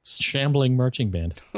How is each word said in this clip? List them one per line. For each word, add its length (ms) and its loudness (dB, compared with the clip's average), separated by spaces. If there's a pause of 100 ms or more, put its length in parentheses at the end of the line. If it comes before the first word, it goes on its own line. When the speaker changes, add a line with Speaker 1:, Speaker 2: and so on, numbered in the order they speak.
Speaker 1:
shambling 720 0
marching 340 0
band. 260 -2 (100)
Speaker 2:
<laughs> 120 -18